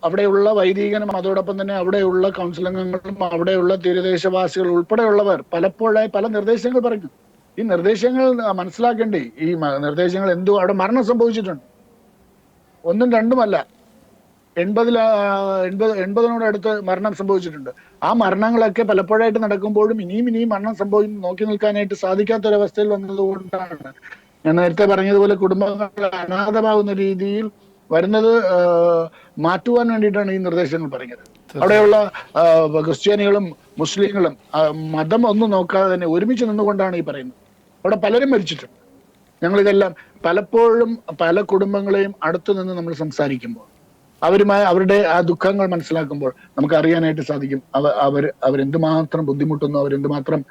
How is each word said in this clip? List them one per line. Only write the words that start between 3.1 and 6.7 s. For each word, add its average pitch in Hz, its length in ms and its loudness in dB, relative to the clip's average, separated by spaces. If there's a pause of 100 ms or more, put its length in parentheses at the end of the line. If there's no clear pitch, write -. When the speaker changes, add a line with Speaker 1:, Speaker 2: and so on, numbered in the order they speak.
Speaker 1:
അവിടെയുള്ള 180 420 0
തീരദേശവാസികൾ 185 920 -2
ഉൾപ്പെടെയുള്ളവർ 202 840 2
പലപ്പോഴായി 214 540 0
പല 202 200 -2
നിർദ്ദേശങ്ങൾ 226 540 -2